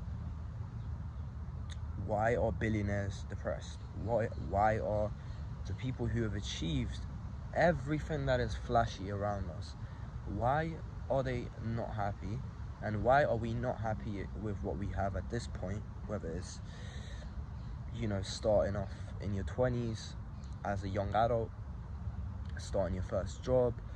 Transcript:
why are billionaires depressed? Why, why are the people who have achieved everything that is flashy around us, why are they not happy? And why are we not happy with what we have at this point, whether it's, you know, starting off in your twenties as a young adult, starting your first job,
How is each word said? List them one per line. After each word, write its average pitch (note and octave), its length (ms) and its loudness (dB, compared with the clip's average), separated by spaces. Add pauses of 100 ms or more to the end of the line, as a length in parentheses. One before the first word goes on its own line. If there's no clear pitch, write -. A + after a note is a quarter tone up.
(2000)
why G#2+ 300 4
are G#2 160 4
billionaires G2+ 800 2
depressed? - 500 -4 (240)
Why, A2+ 220 2 (240)
why G#2+ 300 6
are G#2 320 2 (540)
the G2+ 80 -2
people B2 340 0
who A#2 160 2
have G#2 120 0
achieved C3 640 0 (560)
everything D3 680 4
that B2+ 140 6
is A2+ 160 0 (100)
flashy A2+ 460 2
around G2+ 460 0
us, - 180 -8 (600)
why C#3+ 360 2 (380)
are C3 140 4
they B2 240 0 (160)
not A2+ 300 -2
happy? G#2 460 -2 (440)
And G#2+ 200 0
why C3+ 220 8
are A#2 100 4
we A2+ 180 0
not A#2+ 260 0
happy G#2 460 -2 (160)
with G2+ 220 -2
what D#2+ 140 0
we G2 100 -2
have G2 280 0
at F#2 140 -2
this A#2+ 180 -2
point, G2+ 340 -4 (260)
whether F2+ 220 -2
it's, F2 300 -6 (1300)
you A#2 140 -2
know, G2 160 2
starting G2+ 520 4
off F#2+ 160 -2 (300)
in G2+ 120 0
your G2 100 0
twenties A#2+ 720 0 (500)
as G2+ 180 0
a G2 60 -2
young G2 240 0
adult, A2+ 360 6 (1080)
starting F#2 380 0
your F#2 80 0
first F#2+ 400 -2
job, B2+ 300 6 (220)